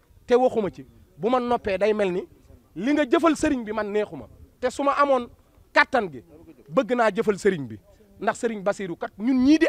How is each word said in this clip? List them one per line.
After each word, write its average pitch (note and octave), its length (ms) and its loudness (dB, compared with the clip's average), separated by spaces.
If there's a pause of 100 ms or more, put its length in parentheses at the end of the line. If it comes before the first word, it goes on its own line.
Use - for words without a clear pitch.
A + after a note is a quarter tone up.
(260)
te B3 100 2
waxuma A#3+ 340 2
ci, C3+ 160 -18 (320)
bu F3 120 -2
ma B3+ 100 2
noppee, A#3+ 380 -2
day G#3 160 2
mel G#3 180 0
ni F3+ 160 -6 (480)
li A#3 180 0
nga D4+ 120 2
jëfal D#4 300 2
sëriñ C#4+ 280 -2
bi G#3 80 -8
man G#3+ 180 -4
neexuma. G3 380 -6 (320)
Te B3+ 100 -2
su C#4 140 -6
ma C#4 80 0
amoon C#4 360 2 (460)
kàttan C4 380 2
gi, B2+ 100 -16 (480)
bëgg G#3 260 0
naa A#3 140 4
jëfal G#3 300 -2
sëriñ F#3 260 0
bi, G#2+ 140 -14 (400)
ndax G3+ 200 -2
sëriñ A3+ 220 -4
Basiru F#3+ 360 -4
kat, - 200 -10
ñun B3+ 260 2
ñii D4 160 6
di D#4+ 100 4